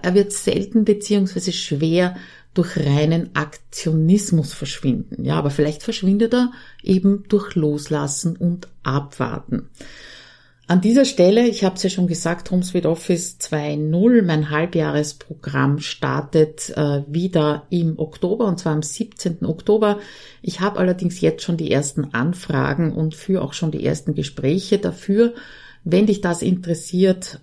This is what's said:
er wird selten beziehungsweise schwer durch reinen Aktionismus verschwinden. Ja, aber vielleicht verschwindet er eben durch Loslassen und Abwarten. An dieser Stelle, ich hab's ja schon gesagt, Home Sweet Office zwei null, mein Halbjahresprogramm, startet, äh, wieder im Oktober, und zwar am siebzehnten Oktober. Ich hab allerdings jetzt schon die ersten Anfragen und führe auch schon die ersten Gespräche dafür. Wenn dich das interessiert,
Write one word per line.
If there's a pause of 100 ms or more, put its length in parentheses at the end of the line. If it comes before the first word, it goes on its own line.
er
wird
selten
beziehungsweise
schwer (360)
durch
reinen
Aktionismus
verschwinden.
Ja,
aber
vielleicht
verschwindet
er (320)
eben
durch
Loslassen
und (160)
Abwarten. (1000)
An
dieser
Stelle,
ich
hab's
ja
schon
gesagt,
Home
Sweet
Office
zwei
null,
mein
Halbjahresprogramm,
startet,
äh,
wieder
im
Oktober,
und
zwar
am
siebzehnten
Oktober. (420)
Ich
hab
allerdings
jetzt
schon
die
ersten
Anfragen
und
führe
auch
schon
die
ersten
Gespräche
dafür. (500)
Wenn
dich
das
interessiert,